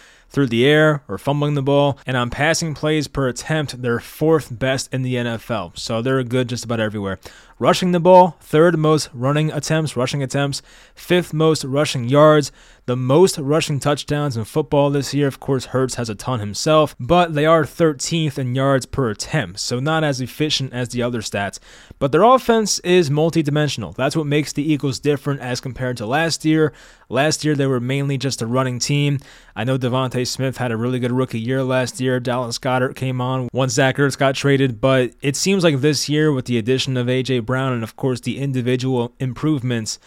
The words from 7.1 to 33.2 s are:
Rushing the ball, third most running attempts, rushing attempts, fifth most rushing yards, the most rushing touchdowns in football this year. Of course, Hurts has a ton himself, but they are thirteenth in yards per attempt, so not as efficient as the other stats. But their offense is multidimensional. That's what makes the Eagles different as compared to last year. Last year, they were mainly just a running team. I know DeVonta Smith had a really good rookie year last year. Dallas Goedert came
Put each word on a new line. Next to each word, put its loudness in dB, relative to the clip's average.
Rushing 2
the 2
ball, 8
third 4
most 2
running 0
attempts, -2
rushing -2
attempts, -2
fifth 0
most 2
rushing -2
yards, 6
the -2
most 4
rushing 0
touchdowns -2
in -4
football 0
this -4
year. 2
Of -6
course, -2
Hurts -2
has -6
a -6
ton -4
himself, 0
but 2
they 2
are 4
thirteenth -2
in -4
yards 2
per -2
attempt, -6
so -4
not 0
as -2
efficient -4
as -4
the -4
other -2
stats. -6
But 0
their 6
offense 4
is 2
multidimensional. 0
That's -2
what -2
makes 0
the -2
Eagles -2
different -2
as -6
compared -6
to -8
last -2
year. 2
Last 0
year, 2
they 0
were 0
mainly -2
just -4
a -4
running -2
team. 0
I -6
know 0
DeVonta -2
Smith -4
had -4
a -2
really -2
good -2
rookie -2
year -2
last -2
year. 0
Dallas -4
Goedert -2
came -4